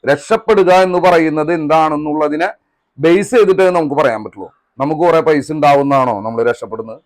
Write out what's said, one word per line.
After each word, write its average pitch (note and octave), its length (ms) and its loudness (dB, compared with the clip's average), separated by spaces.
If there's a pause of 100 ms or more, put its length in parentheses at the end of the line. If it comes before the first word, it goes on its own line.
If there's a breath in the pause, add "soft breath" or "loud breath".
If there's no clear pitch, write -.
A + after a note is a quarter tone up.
രക്ഷപ്പെടുക G3 600 0 (140)
എന്ന് F3+ 200 -2
പറയുന്നത് D#3+ 540 0
എന്താണെന്നുള്ളതിനെ D3+ 880 -2 (480)
ബേസ് E3+ 380 0
ചെയ്തിട്ടേ F#3+ 320 4 (100)
നമുക്ക് D3 240 -2
പറയാൻ A2+ 220 0
പറ്റുള്ളൂ. G2 260 -16 (300)
നമുക്ക് D3+ 220 -2
കുറെ E3 260 2
പൈസ D3+ 240 0
ഉണ്ടാവുന്നതാണോ C#3 640 2 (100)
നമ്മൾ A2+ 140 -6 (100)
രക്ഷപ്പെടുന്നത്? A2+ 560 -10